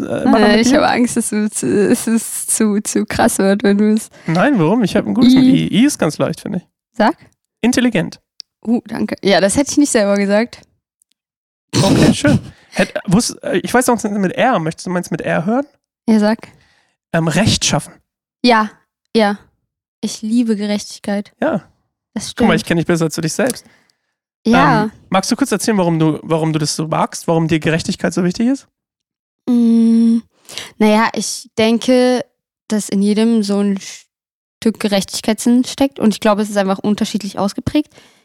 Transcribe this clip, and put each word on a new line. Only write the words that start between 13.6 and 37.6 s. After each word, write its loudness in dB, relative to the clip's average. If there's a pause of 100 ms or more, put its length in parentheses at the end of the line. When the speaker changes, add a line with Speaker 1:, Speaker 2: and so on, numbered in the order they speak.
Speaker 1:
ich -8
weiß 2
noch 0
mit -2
R. 0
Möchtest -6
du -6
meins -4
mit -6
R -2
hören? -2 (400)
Speaker 2:
Ja, 4
sag. 0 (760)
Speaker 1:
Ähm, 0
rechtschaffen. -2 (500)
Speaker 2:
Ja, 2 (460)
ja. 2 (640)
Ich -8
liebe 0
Gerechtigkeit. -6
Speaker 1:
Ja. -2 (500)
Speaker 2:
Das -10
Speaker 1:
Guck 2
mal, 4
Speaker 2:
stimmt. 2
Speaker 1:
ich -8
kenn 0
dich 0
besser 0
als -6
du -6
dich -4
selbst. -4 (800)
Speaker 2:
Ja. 4
Speaker 1:
Ähm, -6 (160)
magst -2
du 0
kurz -2
erzählen, 0
warum 0
du, 0
warum -2
du -2
das -4
so -6
magst, -4
warum 2
dir 0
Gerechtigkeit -2
so -2
wichtig -2
ist? -4 (840)
Speaker 2:
Mm, 4 (600)
naja, 4
ich -8
denke, 2 (420)
dass -2
in 0
jedem 2
so -2
ein -2 (800)
Stück -2
Gerechtigkeit -2
drin 2
steckt. -4
Und 2
ich -10
glaube, 2
es -6
ist -8
einfach 0
unterschiedlich -4
ausgeprägt. -4 (300)